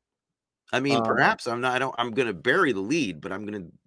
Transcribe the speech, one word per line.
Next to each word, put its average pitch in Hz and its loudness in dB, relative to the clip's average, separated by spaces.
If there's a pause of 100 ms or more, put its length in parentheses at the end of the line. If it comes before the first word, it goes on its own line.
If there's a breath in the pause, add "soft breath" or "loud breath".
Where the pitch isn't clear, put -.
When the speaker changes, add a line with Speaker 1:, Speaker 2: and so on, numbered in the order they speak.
(720)
Speaker 1:
I 120 2
mean, 131 2
Speaker 2:
Um, 113 2
Speaker 1:
perhaps 143 2
I'm 120 -2
not, 127 0
I 127 2
don't, 135 -2
I'm 120 0
gonna 113 0
bury 135 2
the 95 -2
lead, 101 -2
but 90 -8
I'm 101 -8
gonna, 101 -8 (200)